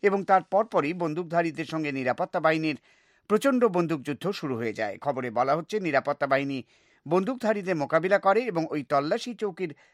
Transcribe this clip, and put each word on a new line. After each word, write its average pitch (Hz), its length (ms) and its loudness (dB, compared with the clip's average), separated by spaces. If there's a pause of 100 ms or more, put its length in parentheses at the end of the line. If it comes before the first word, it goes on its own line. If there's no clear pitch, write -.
এবং 196 220 2
তার 190 200 4
পরপরই 185 500 0
বন্দুকধারীদের 165 720 -2
সঙ্গে 151 260 -4
নিরাপত্তা 135 480 -2
বাহিনীর 156 380 0 (500)
প্রচণ্ড 247 380 4
বন্দুকযুদ্ধ 156 680 0
শুরু 143 240 -4
হয়ে 113 180 -4
যায়। 104 240 -4
খবরে 127 320 -4
বলা 127 260 2
হচ্ছে, 175 240 -4
নিরাপত্তা 143 480 0
বাহিনী 135 360 0 (440)
বন্দুকধারীদের 190 680 0
মোকাবিলা 160 440 2
করে 196 220 4
এবং 170 280 -2
ওই 147 140 -4
তল্লাশি 165 520 0
চৌকির 185 400 -6 (180)